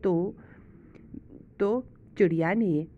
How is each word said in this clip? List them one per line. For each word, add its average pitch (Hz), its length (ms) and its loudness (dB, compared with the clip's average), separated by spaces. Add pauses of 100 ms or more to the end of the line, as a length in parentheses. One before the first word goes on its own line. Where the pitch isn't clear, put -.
तो, 185 340 0 (1200)
तो 220 280 0 (320)
चिड़िया 165 360 2
ने 170 320 0 (120)